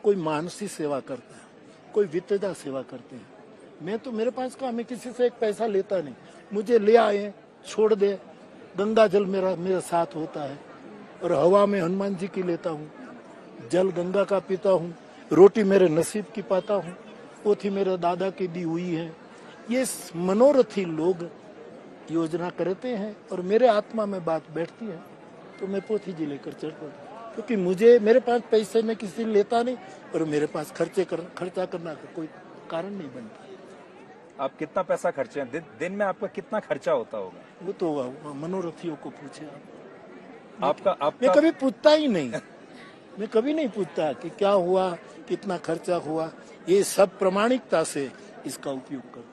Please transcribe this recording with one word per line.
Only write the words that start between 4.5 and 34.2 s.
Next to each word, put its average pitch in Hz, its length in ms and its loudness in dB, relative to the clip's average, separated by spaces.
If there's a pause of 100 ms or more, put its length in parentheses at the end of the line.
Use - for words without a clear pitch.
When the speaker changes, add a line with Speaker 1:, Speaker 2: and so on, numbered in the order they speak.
Speaker 1:
का, 262 160 -8
मैं 226 140 -6
किसी 247 260 -12
से 247 140 0
एक 240 160 0
पैसा 214 240 0
लेता 196 320 0
नहीं। 143 180 -6 (380)
मुझे 220 260 2
ले 208 160 6
आए, 208 380 4 (320)
छोड़ 214 280 2
दे, 202 260 2 (580)
गंगा 214 300 6
जल 202 180 4
मेरा, 185 300 0
मेरे 180 260 -2
साथ 170 340 -2
होता 160 280 -8
है 139 300 -12 (500)
और 175 100 0
हवा 180 320 6
में 202 160 0
हनुमान 196 340 -2
जी 185 120 -6
की 185 160 -6
लेता 170 260 -4
हूँ, 151 220 -10 (800)
जल 185 180 2
गंगा 180 340 -2
का 190 160 0
पीता 190 300 -2
हूँ, 175 260 2 (360)
रोटी 190 320 10
मेरे 190 260 8
नसीब 165 360 0 (100)
की 202 60 -6
पाता 190 320 0
हूँ, 180 220 -4 (480)
पोथी 208 260 2
मेरे 190 280 0
दादा 180 320 0
की 190 180 -4
दी 175 140 -6
हुई 170 340 -2
है। 165 200 -6 (560)
ये 254 140 0 (300)
मनोरथी 202 680 4
लोग 165 440 -2 (840)
योजना 165 380 -2
करते 190 460 -4
हैं 208 200 -6 (160)
और 180 100 -6
मेरे 214 260 4
आत्मा 214 380 2
में 190 200 -6
बात 160 260 -4
बैठती 165 340 -8
है 170 140 -10 (600)
तो 196 80 -8
मैं 196 140 -4
पोथी 202 320 -4
जी 160 120 -4
लेकर 139 280 -8
चल 156 180 -8
पड़ता 156 140 -14
हूँ, - 480 -16
क्योंकि 226 220 -4
मुझे, 196 440 8
मेरे 220 200 6
पास 240 220 0 (100)
पैसे 220 300 2
मैं 220 140 -2
किसी 196 180 -10
से 226 120 -4
लेता 220 380 2
नहीं 247 140 -4 (380)
और 160 80 0
मेरे 151 220 0
पास 151 260 -6
खर्चे 170 340 -2
कर, 165 160 -6 (160)
खर्चा 185 280 -4
करना 170 280 -8
का 143 220 -18
कोई 160 120 -8 (440)
कारण 170 180 -6
नहीं 190 200 -10
बनता। - 1300 -16